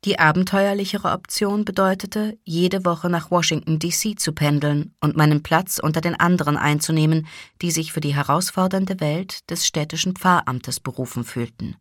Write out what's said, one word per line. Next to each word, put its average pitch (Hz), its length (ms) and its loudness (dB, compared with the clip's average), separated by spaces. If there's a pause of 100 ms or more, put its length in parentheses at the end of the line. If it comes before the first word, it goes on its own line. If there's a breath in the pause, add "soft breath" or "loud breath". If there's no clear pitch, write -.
Die 202 120 0
abenteuerlichere 196 920 2
Option 208 540 -2
bedeutete, 196 800 -2
jede 180 400 0
Woche 175 240 0
nach 165 200 -2
Washington 160 500 0
D 165 100 -2
C 214 260 -2
zu - 160 -2
pendeln 147 720 0
und 151 160 0
meinen 151 260 4
Platz 165 340 0
unter 156 220 0
den 170 180 -2
anderen 151 380 2
einzunehmen, 156 720 2 (340 loud breath)
die 175 100 -2
sich 156 200 -4
für - 80 -4
die 143 160 0
herausfordernde 185 840 0
Welt 156 480 -4
des 170 180 -2
städtischen 160 480 -2
Pfarramtes 147 640 0
berufen 123 460 -6
fühlten. 120 560 -8